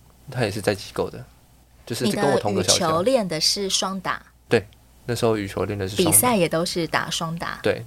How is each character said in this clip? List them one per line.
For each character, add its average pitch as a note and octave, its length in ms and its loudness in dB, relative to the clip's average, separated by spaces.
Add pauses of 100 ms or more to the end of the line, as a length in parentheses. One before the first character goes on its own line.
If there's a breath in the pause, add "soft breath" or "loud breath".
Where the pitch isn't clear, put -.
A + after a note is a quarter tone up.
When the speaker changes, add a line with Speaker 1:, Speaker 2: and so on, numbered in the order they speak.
(320)
Speaker 1:
他 A#2+ 120 -2
也 G#2 60 2
是 G2+ 120 -4
在 G#2 120 2
机 - 200 -6
构 F#2 160 -2
的， - 120 -12 (640)
就 - 80 -8
是 B2 160 0
跟 G3+ 220 2
我 F#3+ 80 2
同 - 140 0
个 F#3+ 100 2
小 - 60 2
学。 - 60 4
Speaker 2:
你 - 40 2
的 F3 80 2
羽 D#3 40 2
球 D#3+ 100 2
练 A3+ 260 2
的 D#3 140 -2
是 G3 280 0
双 F#3+ 300 -2
打？ D3 260 -6 (220)
Speaker 1:
对， - 180 4 (420)
那 A#2+ 60 -2
时 A#2 120 0
候 A2+ 100 4
羽 G#2 100 -2
球 F#2 200 -2
练 G#2 120 -4
的 F#2+ 120 -2
是 - 80 -4
双 F#3 80 4
打。 D#3+ 60 4
Speaker 2:
比 - 60 6
赛 A#3+ 200 4
也 E3+ 100 2
都 E3+ 180 0
是 E3 220 -2
打 - 220 -2
双 E3 280 -4
打？ - 240 -8
Speaker 1:
对， A#2 260 0